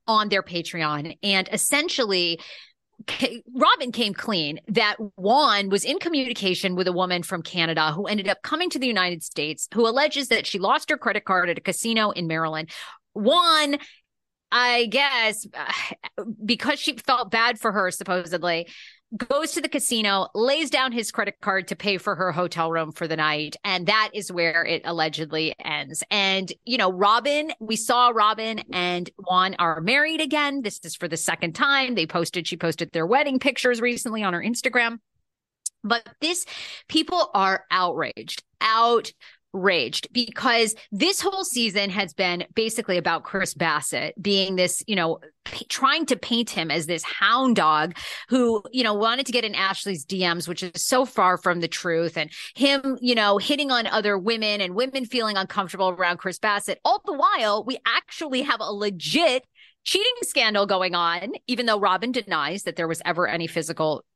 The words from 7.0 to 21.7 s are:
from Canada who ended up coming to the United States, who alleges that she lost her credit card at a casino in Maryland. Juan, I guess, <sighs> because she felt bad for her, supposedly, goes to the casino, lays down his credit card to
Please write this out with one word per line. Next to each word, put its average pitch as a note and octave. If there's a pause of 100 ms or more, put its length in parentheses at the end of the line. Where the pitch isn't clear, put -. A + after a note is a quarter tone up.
from E3+
Canada E3
who F#3
ended G3+
up -
coming E4
to D4+
the B3+
United F#3
States, D3+
who A3+
alleges C#4
that A3+
she -
lost A3
her D4+
credit G3+
card F3+
at E3+
a -
casino A3
in F3
Maryland. D#3+ (440)
Juan, D4+ (760)
I A#3+
guess, A#3 (480)
<sighs> -
because B3
she D4
felt A#3+
bad A#3
for A3
her, F#3+
supposedly, F3 (600)
goes C#5
to E4+
the D4+
casino, G#3
lays C4+
down C4
his A#3
credit G3+
card F#3+
to F3